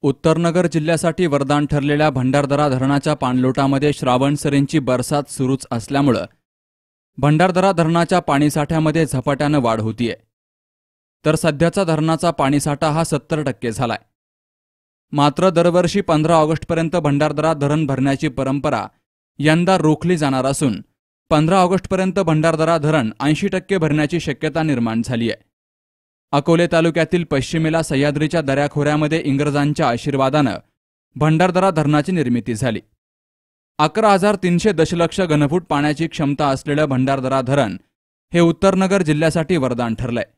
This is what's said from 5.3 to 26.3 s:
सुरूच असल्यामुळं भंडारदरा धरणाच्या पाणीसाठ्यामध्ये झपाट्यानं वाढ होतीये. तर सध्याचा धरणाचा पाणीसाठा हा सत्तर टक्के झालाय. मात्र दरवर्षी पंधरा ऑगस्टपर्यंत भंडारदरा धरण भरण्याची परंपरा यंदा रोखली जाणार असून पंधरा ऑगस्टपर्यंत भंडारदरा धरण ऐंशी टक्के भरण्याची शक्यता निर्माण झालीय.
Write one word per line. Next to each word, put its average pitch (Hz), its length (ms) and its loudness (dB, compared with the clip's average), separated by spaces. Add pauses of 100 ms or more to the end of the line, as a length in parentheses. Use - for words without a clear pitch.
सुरूच 131 400 -4
असल्यामुळं 123 560 -2 (920)
भंडारदरा 180 540 2
धरणाच्या 170 480 2
पाणीसाठ्यामध्ये 156 840 0
झपाट्यानं 143 540 -2
वाढ 113 200 0
होतीये. 110 340 -4 (1080)
तर 156 120 0
सध्याचा 165 480 0
धरणाचा 160 460 0
पाणीसाठा 147 600 0
हा 160 140 0
सत्तर 151 380 -4
टक्के 123 300 -4
झालाय. 113 260 -4 (1120)
मात्र 147 380 2
दरवर्षी 175 500 2
पंधरा 160 360 2
ऑगस्टपर्यंत 160 600 0
भंडारदरा 151 580 0
धरण 147 320 0
भरण्याची 139 420 -2
परंपरा 135 580 -4 (520)
यंदा 170 400 4
रोखली 165 380 2
जाणार 135 300 0
असून 135 340 -2 (500)
पंधरा 160 320 4
ऑगस्टपर्यंत 185 580 0
भंडारदरा 160 580 2
धरण 147 320 0 (100)
ऐंशी 151 280 0
टक्के 190 300 -2
भरण्याची 156 420 0
शक्यता 156 420 -4
निर्माण 117 420 0
झालीय. 117 300 -4 (1000)